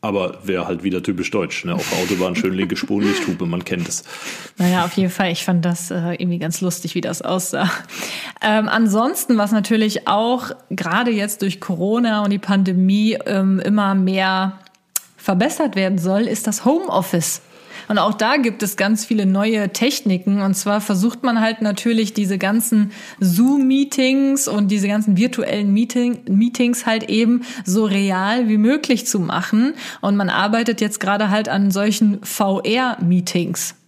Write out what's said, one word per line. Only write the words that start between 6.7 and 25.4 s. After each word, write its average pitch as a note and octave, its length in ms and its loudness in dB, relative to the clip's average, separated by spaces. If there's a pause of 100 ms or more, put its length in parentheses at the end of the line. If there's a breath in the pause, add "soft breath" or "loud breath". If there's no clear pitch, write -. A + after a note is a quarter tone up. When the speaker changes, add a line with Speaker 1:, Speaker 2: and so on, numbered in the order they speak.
Speaker 2:
wie F3+ 60 -2
das E3+ 220 -6
aussah. - 460 -2 (720 loud breath)
Ähm, G#3+ 280 2
ansonsten, A3+ 720 2
was G#3 120 2
natürlich G#3+ 560 0
auch A#3+ 440 0 (200)
gerade G3+ 400 -2
jetzt G#3 320 -2
durch G3 180 -2
Corona G#3+ 640 0
und G3+ 80 0
die G3+ 80 0
Pandemie, G3 880 2
ähm, F#3+ 320 2
immer G3+ 380 2
mehr F#3+ 640 0 (560)
verbessert A3+ 580 0
werden F#3+ 240 0
soll, F#3+ 300 0
ist - 180 -4
das G#3 180 -4
Homeoffice. A#3+ 760 0 (480 loud breath)
Und G#3+ 100 0
auch G3+ 160 2
da A3+ 220 0
gibt A#3 280 0
es F#3 120 -4
ganz G#3 280 0
viele G#3 220 0
neue G3+ 460 2
Techniken. G3+ 680 0
Und F#3+ 120 2
zwar G3+ 260 0
versucht G#3 420 0
man A#3 180 2
halt A3 220 0
natürlich G#3+ 520 0
diese G3+ 220 0
ganzen G#3 540 2 (300 loud breath)
Zoom-Meetings C4+ 1300 2
und G#3 240 2
diese G3+ 160 0
ganzen G#3 280 2
virtuellen G#3 560 0